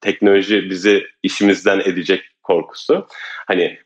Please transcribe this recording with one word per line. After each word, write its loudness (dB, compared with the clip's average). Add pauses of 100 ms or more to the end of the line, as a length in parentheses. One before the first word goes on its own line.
teknoloji 2
bizi 0 (160)
işimizden 0
edecek -2 (200)
korkusu. -2 (400)
Hani -2